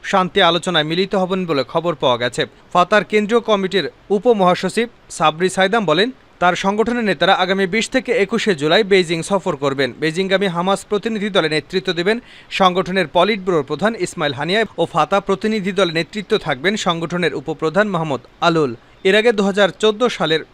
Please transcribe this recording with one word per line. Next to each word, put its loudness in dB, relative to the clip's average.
শান্তি 0
আলোচনায় -2
মিলিত -2
হবেন -2
বলে 0
খবর 0
পাওয়া 2
গেছে। -4
ফাতার 4
কেন্দ্রীয় 0
কমিটির 0
উপমহাসচিব 2
সাবরি 0
সাইদাম 2
বলেন, 2
তার 4
সংগঠনের 0
নেতারা 2
আগামী 0
বিশ 0
থেকে -2
একুশে -2
জুলাই 4
বেইজিং 2
সফর -2
করবেন। 0
বেইজিংগামী 0
হামাস 0
প্রতিনিধি -4
দলে 2
নেতৃত্ব -2
দেবেন 0
সংগঠনের 2
পলিট 2
ব্যুরোর 0
প্রধান -2
ইসমাইল -4
হানিয়া -2
ও 2
ফাতা 2
প্রতিনিধি -2
দলে 0
নেতৃত্ব -6
থাকবেন -2
সংগঠনের -2
উপপ্রধান -2
মাহমুদ -2
আলুল। 2
এর 4
আগে 4
দু 0
হাজার 4
চোদ্দ 2
সালের 0